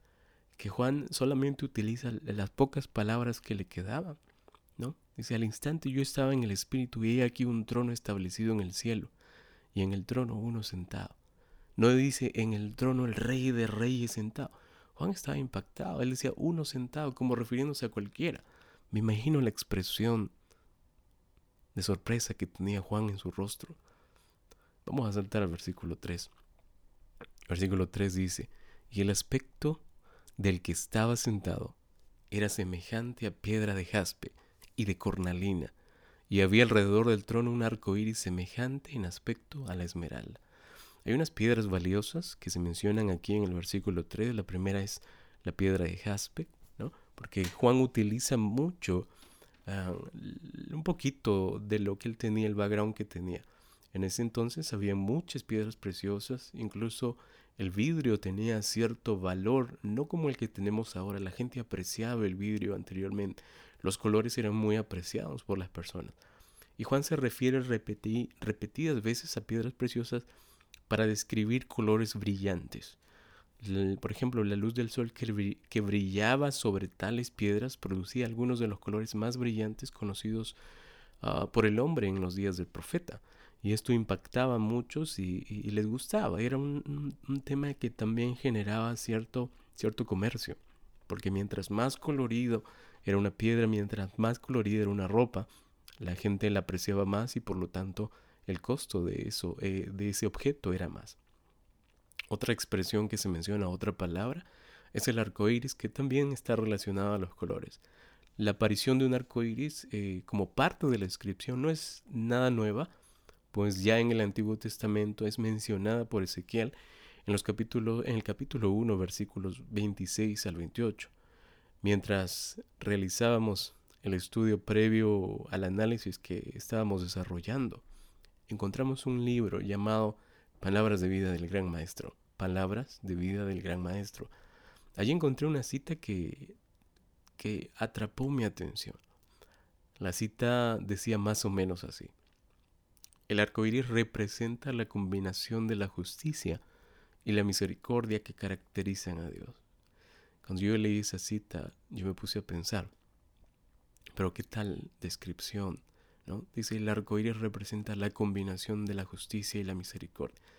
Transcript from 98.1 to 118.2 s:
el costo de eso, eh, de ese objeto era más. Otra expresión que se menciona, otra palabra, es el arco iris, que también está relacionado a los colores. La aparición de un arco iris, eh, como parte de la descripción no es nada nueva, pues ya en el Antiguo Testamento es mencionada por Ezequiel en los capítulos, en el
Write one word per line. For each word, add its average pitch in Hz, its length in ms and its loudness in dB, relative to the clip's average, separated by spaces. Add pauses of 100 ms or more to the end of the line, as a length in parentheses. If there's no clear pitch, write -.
el 90 120 -2
costo 104 460 -2
de - 220 -2
eso, 92 340 -4
eh, 95 320 -2
de 101 160 -2
ese 101 160 0
objeto 101 480 0
era 90 160 -2
más. - 300 -14 (1080)
Otra 113 260 0
expresión 104 540 0
que 104 100 -2
se 101 120 -2
menciona, 92 400 -2
otra 92 260 -2
palabra, 101 480 -2 (500)
es - 140 -2
el 117 120 2
arco 104 280 0
iris, 120 280 2
que - 140 -6
también 139 420 0
está 123 240 0
relacionado 101 580 0
a 101 60 0
los 90 160 -6
colores. - 440 -6 (580)
La 104 140 2
aparición 107 460 4
de 131 80 4
un 127 80 4
arco 123 300 -2
iris, 120 480 -4
eh, 98 340 -4
como 98 240 0
parte - 380 2
de 123 100 4
la 98 80 -2
descripción 104 560 -4
no 156 80 2
es - 400 -6
nada 120 400 2
nueva, 113 400 0 (640)
pues 101 320 2
ya 110 160 8
en 117 120 4
el 113 100 4
Antiguo 107 360 0
Testamento 104 680 0
es 107 100 -4
mencionada 110 680 0
por 104 180 0
Ezequiel 113 500 -2 (540)
en 104 60 2
los 101 100 2
capítulos, 113 640 0
en 117 100 0
el 107 80 0